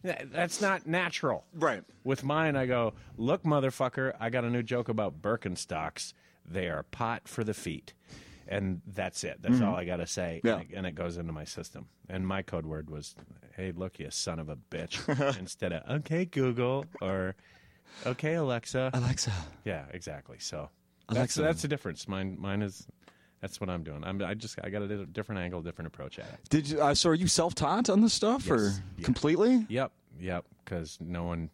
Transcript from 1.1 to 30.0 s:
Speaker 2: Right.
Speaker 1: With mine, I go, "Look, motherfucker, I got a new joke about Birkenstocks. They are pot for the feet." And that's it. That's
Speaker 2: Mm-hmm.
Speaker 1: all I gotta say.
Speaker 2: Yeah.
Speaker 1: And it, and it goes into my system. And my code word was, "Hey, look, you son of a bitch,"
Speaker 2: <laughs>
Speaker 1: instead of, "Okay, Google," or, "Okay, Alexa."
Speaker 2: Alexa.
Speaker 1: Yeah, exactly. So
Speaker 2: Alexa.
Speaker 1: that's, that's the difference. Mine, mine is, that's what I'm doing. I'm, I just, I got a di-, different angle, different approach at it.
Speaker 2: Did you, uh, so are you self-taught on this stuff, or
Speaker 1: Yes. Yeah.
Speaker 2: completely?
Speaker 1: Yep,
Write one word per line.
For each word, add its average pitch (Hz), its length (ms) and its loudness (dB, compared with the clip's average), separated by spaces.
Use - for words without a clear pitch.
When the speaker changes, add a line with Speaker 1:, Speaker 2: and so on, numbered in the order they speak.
Speaker 2:
Right. 143 300 2
Speaker 1:
With 131 200 0
mine, 151 320 4
I 131 100 2
go, 120 280 4
"Look, 135 260 2
motherfucker, 135 760 2
I 113 120 0
got 120 140 2
a 117 40 0
new 120 140 2
joke 120 260 0
about 101 320 0
Birkenstocks. 87 920 -2
They 90 260 -2
are 76 140 -2
pot - 440 -4
for - 160 -4
the 107 100 0
feet." - 400 -6
And 95 380 -2
that's 95 380 -6
it. 78 180 -6
That's 120 140 4
Speaker 2:
Mm-hmm. 123 100 4
Speaker 1:
all 95 100 2
I 90 100 -2
gotta 87 200 -2
say. 85 380 -4
Speaker 2:
Yeah. 113 140 2
Speaker 1:
And 90 40 -6
it, 78 60 -14
and 95 80 -4
it 87 80 -4
goes 85 240 -6
into 82 160 -6
my 76 120 -8
system. - 420 -12
And 92 200 -4
my 98 160 -2
code 82 240 -6
word 76 240 -6
was, 76 240 -10
"Hey, 95 160 -6
look, 90 260 -8
you 73 140 -10
son - 260 -4
of 78 120 -6
a 76 60 -6
bitch," - 520 -8
Speaker 2:
<laughs> 139 320 2
Speaker 1:
instead 92 340 -4
of, - 160 -6
"Okay, 165 240 0
Google," 131 600 2
or, 95 340 -2
"Okay, 151 300 0
Alexa." 131 580 0
Speaker 2:
Alexa. 123 380 2
Speaker 1:
Yeah, 82 280 -4
exactly. 78 460 -12
So 76 320 -8
Speaker 2:
Alexa. 123 320 2
Speaker 1:
that's, 156 120 4
that's 160 100 -2
the 156 40 -2
difference. 139 400 -4
Mine, 95 320 -4
mine 98 220 0
is, 98 240 -4
that's - 180 -10
what 95 120 -4
I'm 87 100 -2
doing. 78 220 -8
I'm, 95 180 -4
I 95 140 -2
just, 113 280 -8
I - 60 -6
got 104 140 -2
a 101 60 -4
di-, 101 220 -4
different 101 300 -4
angle, 87 220 -4
different 82 240 -8
approach - 320 -12
at - 60 -12
it. - 140 -14
Speaker 2:
Did 147 180 4
you, 151 100 0
uh, 143 140 6
so 156 160 6
are 160 60 8
you 175 120 2
self-taught 170 640 4
on 202 120 8
this 226 120 8
stuff, 226 380 2
or 113 140 6
Speaker 1:
Yes. 98 160 2
Yeah. - 60 -6
Speaker 2:
completely? 196 640 6
Speaker 1:
Yep, 123 220 0